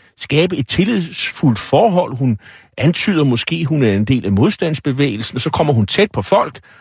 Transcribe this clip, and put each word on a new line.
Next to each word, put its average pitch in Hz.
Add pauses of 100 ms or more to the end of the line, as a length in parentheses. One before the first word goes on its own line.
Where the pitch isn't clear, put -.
(160)
skabe 165
et 135
tillidsfuldt 175
forhold. 170
Hun 120 (400)
antyder 170
måske, 139
hun 147
er 107
en 101
del 127
af 101
modstandsbevægelsen, 139
og 117
så 151
kommer 151
hun 113
tæt 202
på 101
folk, - (200)